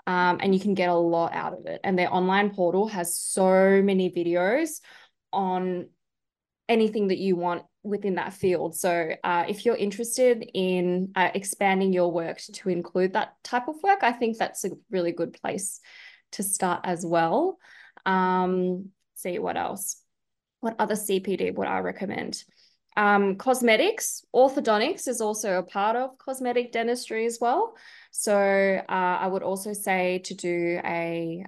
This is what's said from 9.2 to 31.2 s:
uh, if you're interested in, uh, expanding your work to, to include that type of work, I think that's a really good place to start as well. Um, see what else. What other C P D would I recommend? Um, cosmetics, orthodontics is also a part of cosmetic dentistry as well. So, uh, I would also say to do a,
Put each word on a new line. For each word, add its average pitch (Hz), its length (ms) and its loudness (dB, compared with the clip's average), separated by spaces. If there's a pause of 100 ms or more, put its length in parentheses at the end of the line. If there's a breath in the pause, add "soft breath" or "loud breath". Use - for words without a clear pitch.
uh, 175 240 0
if 208 180 -6
you're 233 100 4
interested 226 800 0
in, 185 640 0
uh, 185 180 2
expanding 190 580 0
your 175 200 2
work 165 260 -4
to, - 140 -16
to - 160 -8
include 185 460 0
that 214 280 -4
type 247 240 -4
of 311 160 -8
work, 392 200 4
I 247 100 4
think 226 260 -2
that's - 260 -4
a 190 60 -4 (200)
really 175 220 0
good 170 220 -6
place - 460 -8 (520 loud breath)
to - 100 -6
start 185 420 -2
as 180 220 -4
well. 175 520 2 (480 loud breath)
Um, 185 800 0 (280)
see 175 240 -6
what - 180 -4
else. - 440 -6 (600)
What 226 180 -6
other 208 180 -2
C 196 240 -2
P 190 160 -2
D 185 140 -2
would 190 180 -4
I 190 120 -2
recommend? 185 640 -6 (540 soft breath)
Um, 202 400 4
cosmetics, 247 880 0 (100)
orthodontics 262 720 2
is 233 140 -4
also 214 380 -2
a 180 40 0
part 202 320 -2
of 262 220 -4
cosmetic 247 560 -4
dentistry 233 540 -2
as 233 140 -4
well. 320 360 0 (340 loud breath)
So, - 240 -2
uh, 196 540 4
I 180 380 0
would 185 160 -2
also 196 320 -4
say 185 500 0
to 190 100 -10
do 175 480 -2
a, 170 640 -4